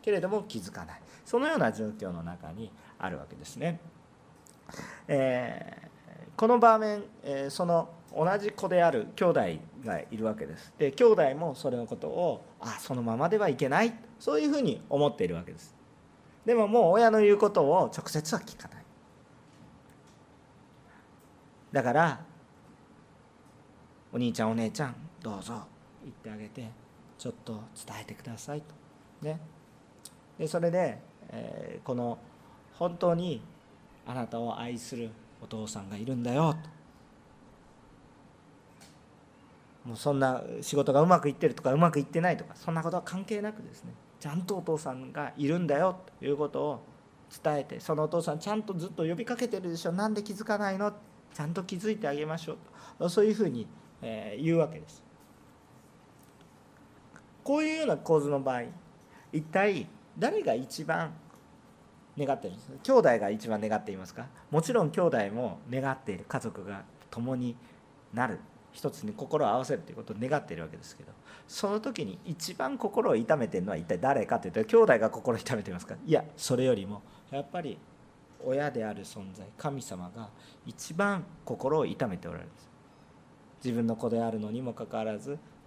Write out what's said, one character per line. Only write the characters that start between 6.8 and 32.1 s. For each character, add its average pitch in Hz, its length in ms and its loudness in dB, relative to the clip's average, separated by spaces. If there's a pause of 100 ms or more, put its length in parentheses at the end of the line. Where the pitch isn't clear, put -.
え 139 240 -4
ー、 - 20 -6
そ 180 160 -2
の 170 240 4 (260)
同 156 100 2 (120)
じ 208 140 -4
子 190 180 -4
で 175 140 6
あ 170 80 8
る 117 240 0
兄 196 100 2
弟 156 160 6 (420)
が 98 160 -2
い 110 180 -10
る 110 80 -2
わ 107 100 0
け 78 100 -8
で 73 100 -12
す。 - 220 -18
で、 143 140 2
兄 247 140 2
弟 160 300 8
も 156 200 -4
そ 135 160 -2
れ 123 60 0
の 117 100 -4
こ - 80 -8
と - 120 -8
を、 151 380 -2 (140)
あ、 113 200 -10
そ - 140 -6
の 123 80 -2
ま 117 160 0
ま 151 120 2
で 214 100 2
は 202 100 2
い 135 60 2
け 139 120 0
な 156 160 4
い、 226 120 0 (240)
そ - 180 0
う - 20 2
い 302 60 2
う 294 40 4
ふ 294 80 2
う 277 40 0
に 175 280 0
思 143 180 4
っ - 80 0
て - 80 0
い 90 40 2
る - 60 -2
わ 85 100 -6
け - 80 -16
で - 60 -16
す。 - 180 -20 (720)
で 233 100 4
も 220 120 6
も 214 220 8
う - 40 8
親 226 180 8
の 220 80 8
言 208 140 10
う 208 40 6
こ 208 120 6
と 190 140 6
を 143 320 6
直 - 120 -8
接 151 260 -2
は 196 80 0
聞 - 160 -14
か - 120 -16
な - 100 -18
い。 - 40 -18 (3000)
だ 139 120 2
か 120 100 2
ら、 151 320 2 (1900)
「お 120 60 -4
兄 120 160 0
ち - 80 -2
ゃ 113 40 2
ん、 110 60 2
お 113 40 0
姉 113 160 0
ち - 100 -6
ゃ 143 60 -2
ん、 120 80 -8 (260)
ど 107 160 -8
う 95 60 -12
ぞ - 100 -10
行 - 560 -16
っ - 20 -14 (120)
て 110 80 -12
あ 107 60 -12
げ 107 100 -12
て、 117 240 -14 (480)
ち - 80 -8
ょ - 20 -6
っ 113 40 -6 (120)
と 117 80 -10
伝 107 480 -14
え 110 40 -14
て 104 100 -12
く - 80 -20
だ 117 140 -10
さ 143 180 -8
い」 151 80 -6
と。 - 100 -20 (480)
ね。 156 180 -6 (1000)
で、 156 80 -2
そ 170 120 0
れ 170 120 2
で、 165 280 0 (280)
え - 560 -10
ー、 - 20 -18
こ 135 80 -4
の、 120 240 -4 (640)